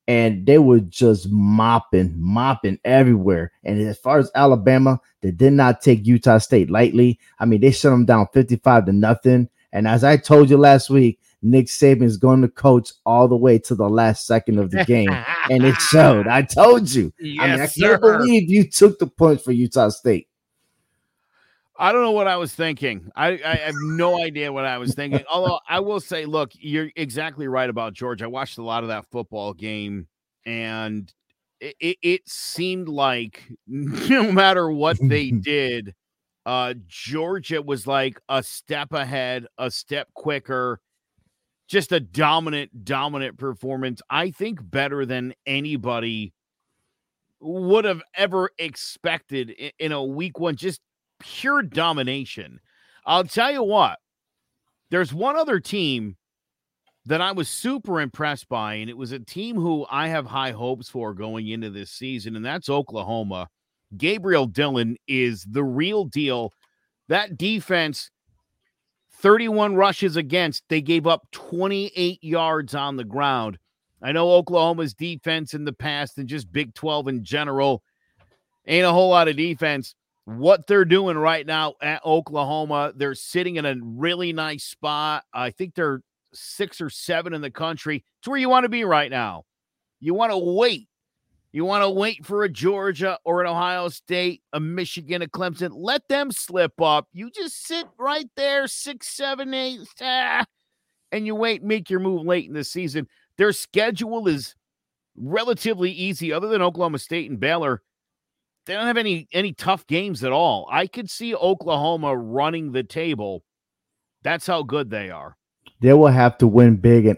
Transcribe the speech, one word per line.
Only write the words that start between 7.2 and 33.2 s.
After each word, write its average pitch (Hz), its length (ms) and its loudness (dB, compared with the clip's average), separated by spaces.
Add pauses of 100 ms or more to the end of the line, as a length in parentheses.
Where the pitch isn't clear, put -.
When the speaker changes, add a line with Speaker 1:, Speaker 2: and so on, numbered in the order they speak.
Speaker 1:
I 110 60 -2
mean, 110 160 4
they 135 100 8
shut 143 200 4
them 123 120 6
down 110 300 6
fifty-five 123 520 4
to 95 60 2
nothing. 120 560 4 (240)
And 107 160 0
as 113 160 4
I 143 140 8
told 147 320 8
you 143 80 8
last 139 320 8
week, 131 320 4 (200)
Nick 123 260 4
Saban 135 360 6
is 113 140 4
going 131 240 6
to 123 80 4
coach 123 420 4 (140)
all 120 240 6
the 123 80 4
way 117 220 6
to 120 160 -4
the 101 120 2
last 110 400 2
second 113 320 2
of 95 120 0
the 190 120 2
game. 117 260 2
Speaker 2:
<laughs> 147 400 -2
Speaker 1:
And 127 140 4
it 131 120 6
showed. 135 520 6
I 127 140 4
told 208 500 4
you. 113 260 0
Speaker 2:
Yes, 151 240 -8
Speaker 1:
I - 60 2
mean, 170 80 2
I - 40 2
can't - 140 -2
Speaker 2:
sir. - 240 4
Speaker 1:
believe 220 520 4
you 202 200 6
took 208 300 6
the 156 80 0
points 156 340 4
for 127 120 -2
Utah 120 340 2
State. 104 400 0 (1500)
Speaker 2:
I 180 140 2
don't 247 120 2
know 226 80 0
what 208 160 0
I 185 80 0
was 175 180 -6
thinking. 127 600 -6
I, 170 280 -2
I 160 120 -2
have 156 200 -4
no 165 460 -2
idea 147 320 -6
what 135 120 -4
I 127 120 -4
was 123 160 -6
thinking. 139 340 -6
Speaker 1:
<laughs> 151 60 -6
Speaker 2:
Although 180 340 -2
I 175 120 -2
will 202 200 -4
say, 160 260 -10
look, 151 280 -4
you're 151 420 -8
exactly 147 520 -8
right 127 200 -2
about 113 260 -8
Georgia. 117 320 -10
I - 20 -10
watched 131 320 -12
a 117 40 -14
lot 113 200 -6
of 113 60 -8
that 107 200 -10
football 104 460 -12
game, 101 520 -12 (380)
and 110 640 -10 (480)
it, 143 200 -16
it, 170 240 -6
it 180 260 -2
seemed 185 580 -8
like 131 680 -4